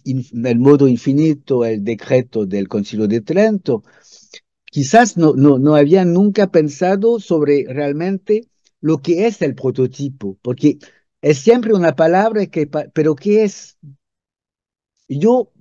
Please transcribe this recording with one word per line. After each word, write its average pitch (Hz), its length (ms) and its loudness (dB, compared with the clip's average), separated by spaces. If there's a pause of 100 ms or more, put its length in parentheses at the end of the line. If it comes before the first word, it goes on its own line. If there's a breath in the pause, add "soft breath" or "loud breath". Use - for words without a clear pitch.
inf-, 123 440 -6
el 117 120 0
modo 139 280 6
infinito, 135 800 0
el 110 180 -4
decreto 117 640 -2
del 98 220 -4
Concilio 104 400 -4
de 110 140 -2
Trento, 185 640 -2 (800 soft breath)
quizás 208 500 2
no, 156 200 2
no, 135 240 4
no 151 160 2
habían 170 360 4
nunca 196 400 0
pensado 190 680 0
sobre 147 480 -2
realmente 165 800 -4 (340)
lo 151 180 -2
que 175 280 -2
es 214 140 -4
el 139 140 -2
prototipo, 131 880 -6
porque 143 360 -2 (440 soft breath)
es 147 160 0
siempre 226 360 2
una 170 220 0
palabra 190 520 0
que 151 200 -6
pa-, 151 260 -8
pero 156 220 0
¿qué 208 280 0
es? - 340 -10 (1300)
Yo 214 540 0